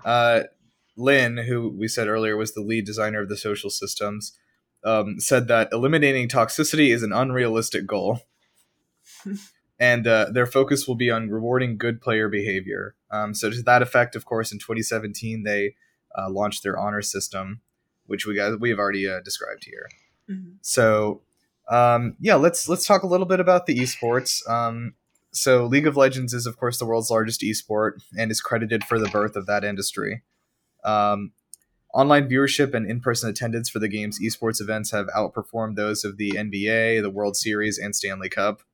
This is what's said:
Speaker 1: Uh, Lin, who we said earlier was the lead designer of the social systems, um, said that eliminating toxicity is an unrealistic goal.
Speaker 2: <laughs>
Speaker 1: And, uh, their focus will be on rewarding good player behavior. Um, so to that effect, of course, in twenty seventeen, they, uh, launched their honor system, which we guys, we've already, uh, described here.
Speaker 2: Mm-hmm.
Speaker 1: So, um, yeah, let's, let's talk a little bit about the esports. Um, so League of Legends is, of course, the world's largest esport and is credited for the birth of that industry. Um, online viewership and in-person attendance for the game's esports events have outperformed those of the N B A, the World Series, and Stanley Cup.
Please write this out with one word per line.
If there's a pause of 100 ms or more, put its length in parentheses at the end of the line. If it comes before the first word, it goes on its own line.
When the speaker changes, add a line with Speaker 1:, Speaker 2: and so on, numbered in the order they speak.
Speaker 1:
Uh, (540)
Lin,
who
we
said
earlier
was
the
lead
designer
of
the
social
systems, (500)
um,
said
that
eliminating
toxicity
is
an
unrealistic
goal. (1040)
Speaker 2:
<laughs> (480)
Speaker 1:
And,
uh,
their
focus
will
be
on
rewarding
good
player
behavior. (160)
Um,
so
to
that
effect,
of
course,
in
twenty
seventeen,
they, (420)
uh,
launched
their
honor
system, (460)
which
we
guys,
we've
already,
uh,
described
here. (400)
Speaker 2:
Mm-hmm. (100)
Speaker 1:
So, (500)
um,
yeah,
let's,
let's
talk
a
little
bit
about
the
esports.
Um, (360)
so
League
of
Legends
is,
of
course,
the
world's
largest
esport (160)
and
is
credited
for
the
birth
of
that
industry. (600)
Um, (600)
online
viewership
and
in-person
attendance
for
the
game's
esports
events
have
outperformed
those
of
the
N
B
A,
the
World
Series,
and
Stanley
Cup. (120)